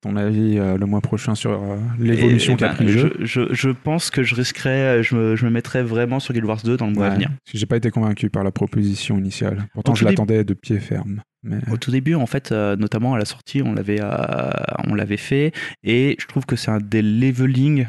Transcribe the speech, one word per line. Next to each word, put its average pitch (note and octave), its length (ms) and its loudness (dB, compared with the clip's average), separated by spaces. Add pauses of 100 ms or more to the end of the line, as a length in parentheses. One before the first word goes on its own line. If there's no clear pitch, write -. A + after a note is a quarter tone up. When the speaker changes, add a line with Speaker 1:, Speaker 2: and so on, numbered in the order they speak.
Speaker 1:
ton G2+ 140 -4
avis, G#2+ 420 2
euh, F#2+ 180 2
le G2 80 0
mois G2+ 160 0
prochain G#2+ 340 -2
sur, G#2+ 180 -2
euh, G2+ 260 -4 (200)
l'évolution A#2 540 4
Speaker 2:
Et, A#2+ 60 2
Speaker 1:
qu'a - 100 2
Speaker 2:
ben, - 60 -4
Speaker 1:
pris - 100 0
le G#2 80 6
Speaker 2:
je, A2+ 60 6
Speaker 1:
jeu. C#3+ 220 4
Speaker 2:
je, A2+ 200 -2 (140)
je C3+ 160 0
pense D3+ 400 -2
que C3+ 120 0
je A#2+ 120 0
risquerais, C3 680 0
je A#2+ 140 0
me, A2 200 2
je A#2+ 100 2
me A2+ 40 2
mettrais A#2 320 0
vraiment A#2+ 380 0
sur B2+ 140 -4
Guild A2+ 100 0
Wars G#2+ 180 -2
deux A#2 140 2
dans A#2 100 -2
le G#2+ 60 0
mois G2+ 140 0
à - 20 2
Speaker 1:
Ouais, G2 60 0
Speaker 2:
venir. G2 160 0
Speaker 1:
parce - 220 -12
que A2+ 60 -6
j'ai G#2 60 -2
pas A#2+ 140 0
été A#2 120 0
convaincu G#2+ 380 0
par G2+ 160 -2
la F#2+ 80 -2
proposition G2+ 640 0
initiale. G2 560 -2
Pourtant, A2+ 200 0
Speaker 2:
Au - 20 2
Speaker 1:
je G#2+ 60 0
Speaker 2:
tout A2+ 40 4
début G#2 80 6
Speaker 1:
l'attendais G#2+ 320 2
de G2 80 0
pied G#2 260 -2
ferme. G2+ 440 -6 (220)
Mais G#2+ 140 -4 (140)
Speaker 2:
Au A#2 40 0
tout A#2+ 140 -6
début, C3 240 2
en C3 120 2
fait, - 260 -4
euh, G#2 240 0
notamment A2+ 380 0
à A2+ 40 0
la G#2 60 0
sortie, - 380 -4
on A#2+ 100 0
l'avait, G#2 280 0
euh, - 500 -2 (360)
on G#2+ 80 0
l'avait G#2 220 -2
fait, C#3+ 360 0 (300)
et B2 380 2
je - 60 -12
trouve C3+ 200 -4
que C3 80 -2
c'est A#2 160 -2
un G#2+ 80 0
des G#2 240 0
levelings C3 880 2